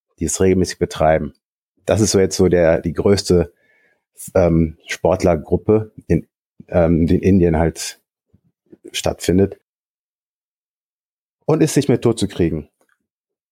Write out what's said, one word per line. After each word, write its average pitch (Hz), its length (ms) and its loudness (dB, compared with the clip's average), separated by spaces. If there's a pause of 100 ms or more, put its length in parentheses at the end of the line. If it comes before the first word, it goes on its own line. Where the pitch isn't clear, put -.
(200)
die 85 60 -4
es - 160 -6
regelmäßig 95 380 0
betreiben. 78 540 -2 (520)
Das 98 160 0
ist 101 100 2
so 98 80 2
jetzt 95 160 0
so 92 140 2
der, 85 320 2
die 82 100 -6
größte, 92 600 0 (840)
ähm, 82 420 0 (100)
Sportlergruppe, 90 1080 -2 (140)
in, 82 200 -2 (400)
ähm, 85 400 2
die 85 80 2
in 85 60 -2
Indien 87 360 2
halt - 440 -6 (920)
stattfindet. - 680 -2 (1800)
Und 156 180 0
ist 151 140 0
nicht 139 100 0
mehr 120 140 2
tot 113 180 0
zu 101 80 -2
kriegen. - 400 -4 (840)